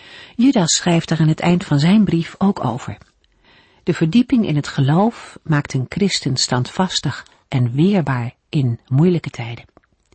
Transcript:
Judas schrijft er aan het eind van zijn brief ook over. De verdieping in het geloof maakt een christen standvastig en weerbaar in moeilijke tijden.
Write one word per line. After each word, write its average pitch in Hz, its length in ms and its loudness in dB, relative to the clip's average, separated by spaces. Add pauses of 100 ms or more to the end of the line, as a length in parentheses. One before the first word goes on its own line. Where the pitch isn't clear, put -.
(360)
Judas 233 400 2
schrijft 165 340 0
er 160 100 0
aan 156 80 4
het 156 120 0
eind 175 240 2
van 147 140 0
zijn 190 260 4
brief 165 340 -2
ook 196 260 -2
over. 113 340 -6 (840)
De 180 120 -2
verdieping 220 520 2
in 147 100 0
het 143 120 -2
geloof 165 720 0
maakt 147 320 -4
een 127 140 -2
christen 175 480 -2
standvastig - 920 -4 (220)
en 123 240 0
weerbaar 139 640 0 (140)
in 127 380 -2
moeilijke 160 440 2
tijden. 117 340 -14 (500)